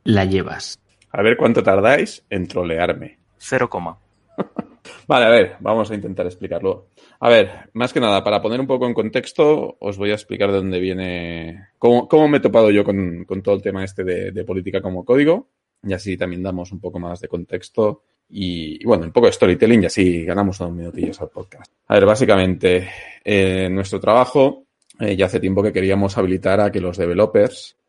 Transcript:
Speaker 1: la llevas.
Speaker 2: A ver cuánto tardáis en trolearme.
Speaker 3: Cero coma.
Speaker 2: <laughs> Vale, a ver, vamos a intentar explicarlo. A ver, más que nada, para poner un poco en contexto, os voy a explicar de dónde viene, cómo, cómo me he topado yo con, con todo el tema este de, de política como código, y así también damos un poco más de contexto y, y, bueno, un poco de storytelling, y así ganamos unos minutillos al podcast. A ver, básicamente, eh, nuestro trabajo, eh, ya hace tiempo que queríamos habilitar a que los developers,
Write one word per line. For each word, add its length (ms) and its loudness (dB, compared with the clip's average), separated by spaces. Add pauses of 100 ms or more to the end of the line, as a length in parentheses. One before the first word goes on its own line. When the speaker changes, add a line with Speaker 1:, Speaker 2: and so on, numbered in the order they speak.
Speaker 1:
la 220 2
llevas. 560 -6 (320)
Speaker 2:
A 100 -2
ver 140 4
cuánto 260 2
tardáis 640 2
en 200 -6
trolearme. 680 -4 (180)
Speaker 3:
Cero 340 -4
coma. 280 -10 (380)
Speaker 2:
<laughs> 120 -8 (580)
Vale, 200 4
a 20 6
ver, 320 4
vamos 300 -2
a 40 -8
intentar 300 -8
explicarlo. 600 -6 (320)
A 100 0
ver, 460 4
más 180 -4
que 80 -2
nada, 240 0
para 160 0
poner 180 -4
un 80 -4
poco 200 -2
en 80 -4
contexto, 840 -2
os 200 -8
voy 120 -2
a 40 0
explicar 360 -4
de 60 0
dónde 240 -2
viene, 880 -8 (100)
cómo, 300 4
cómo 200 6
me 100 4
he 20 2
topado 300 4
yo 120 4
con, 420 -4
con 180 -8
todo 120 2
el 60 -4
tema 240 -6
este 200 -8
de, 280 -6
de 120 -10
política 360 -6
como 240 -8
código, 440 2 (340)
y 100 -6
así 240 -6
también 260 -6
damos 300 -8
un 80 -14
poco 180 -10
más 220 -10
de 80 -14
contexto 760 -4 (260)
y, 520 -8
y, 40 -20
bueno, 180 2
un 80 -12
poco 140 4
de 60 6
storytelling, 500 4
y 40 0
así 380 0
ganamos 360 -2
unos 120 -8
minutillos 480 -8
al 80 -10
podcast. 420 -18 (180)
A 60 2
ver, 120 8
básicamente, 840 2 (340)
eh, 460 0
nuestro 320 -4
trabajo, 640 2 (340)
eh, 160 -2
ya 120 2
hace 140 -2
tiempo 220 0
que 120 0
queríamos 420 0
habilitar 420 0
a 140 2
que 80 -4
los 160 -6
developers, 800 0 (120)